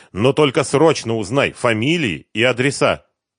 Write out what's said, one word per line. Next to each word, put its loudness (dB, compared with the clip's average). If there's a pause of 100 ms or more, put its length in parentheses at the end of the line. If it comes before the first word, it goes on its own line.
(120)
Но 2
только 2
срочно 0
узнай -2
фамилии -2
и -2
адреса». 0 (340)